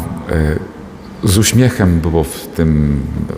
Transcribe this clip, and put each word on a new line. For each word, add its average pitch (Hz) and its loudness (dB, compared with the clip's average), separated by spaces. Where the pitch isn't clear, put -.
z 95 4
uśmiechem 110 4
było 80 2
w - -8
tym 76 2